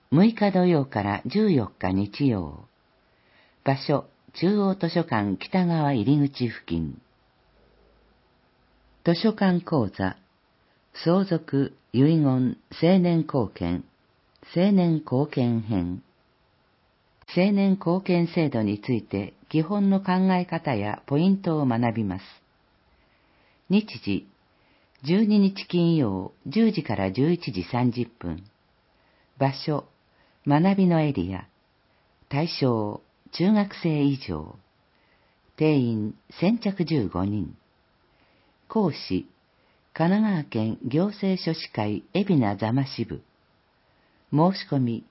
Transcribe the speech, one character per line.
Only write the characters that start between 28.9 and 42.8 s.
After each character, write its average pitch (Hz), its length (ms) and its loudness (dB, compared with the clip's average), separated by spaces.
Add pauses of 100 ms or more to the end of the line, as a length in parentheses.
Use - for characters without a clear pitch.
場 135 140 0
所、 143 340 -6 (600)
学 165 300 4
び 196 100 4
の 170 140 4
エ 151 120 0
リ 95 220 -4
ア。 90 140 -12 (800)
対 151 200 -2 (120)
象、 110 420 -2 (300)
中 180 180 0
学 208 320 0
生 151 220 0
以 139 140 2
上。 78 400 -10 (1000)
定 156 220 2
員、 113 360 -2 (240)
先 220 200 0
着 196 260 -2
十 147 240 0
五 87 160 -4
人。 101 320 -4 (1120)
講 196 240 0
師、 - 340 -6 (680)
神 165 160 0
奈 208 120 2
川 190 220 0
県 110 380 -4
行 151 240 0
政 196 360 -4
書 165 120 -2
士 - 180 -14
会 104 400 -4
海 202 120 0
老 196 120 2
名 101 200 2
座 110 160 -2
間 135 140 0